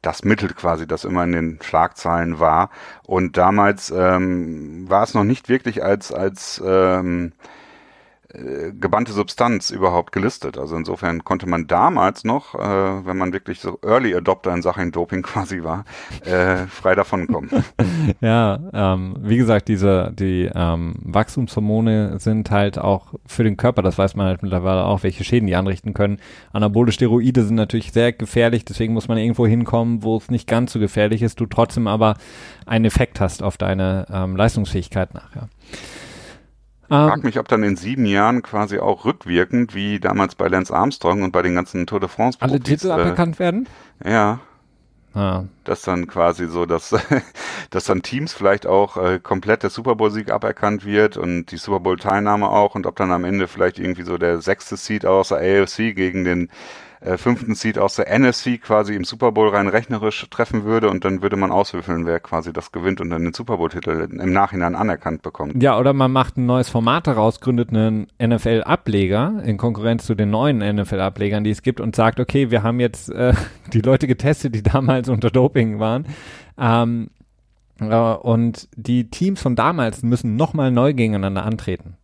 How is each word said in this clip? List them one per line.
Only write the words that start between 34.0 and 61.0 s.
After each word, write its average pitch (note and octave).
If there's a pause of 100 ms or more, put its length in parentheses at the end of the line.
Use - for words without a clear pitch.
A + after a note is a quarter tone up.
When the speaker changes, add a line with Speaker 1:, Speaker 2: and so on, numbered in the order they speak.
Speaker 2:
ähm, F#2
Leistungsfähigkeit G2
nachher. - (1400)
Speaker 1:
Frag D3+
Speaker 2:
Ähm, C#3
Speaker 1:
mich, A#2+
ob -
dann A2
in G2+
sieben A#2
Jahren G#2
quasi G#2
auch G2
rückwirkend, G2+
wie G2+
damals F#2+
bei F2
Lance F2+
Armstrong G2
und F#2
bei F2+
den F2
ganzen F2+
Tour G#2
de F#2+
France A#2+
Speaker 2:
Alle C3+
Speaker 1:
Profis, C#3
Speaker 2:
Titel F#3
Speaker 1:
äh, F3
Speaker 2:
aberkannt E3+
werden? F#3 (360)
Speaker 1:
Ja. A2 (760)
Speaker 2:
Ah. F#2+ (220)
Speaker 1:
Dass E2+
dann F2+
quasi F2
so, E2+
dass, E2+ (400)
<laughs> -
dass -
dann F#2+
Teams C#3+
vielleicht G2+
auch, G2
äh, F2+
komplett G2+
der G2+
Super A#2
Bowl G#2+
Sieg G#2
aberkannt G#2
wird G#2
und F2
die E2+
Super G2
Bowl F2+
Teilnahme G#2
auch G2+
und G2
ob -
dann F#2+
am F2+
Ende F#2+
vielleicht F#2
irgendwie F2+
so F2
der E2+
sechste G2
Seed G#2
aus F#2+
der E2+
A F#2+
F F2
C A2+
gegen F#2
den, F2+ (520)
äh, F#2
fünften A#2+
Seed G#2+
aus G2
der -
N C3
F B2
C B2
quasi G#2+
im F#2+
Super A2+
Bowl G#2+
rein G2+
rechnerisch G#2+
treffen A2+
würde A2
und F#2+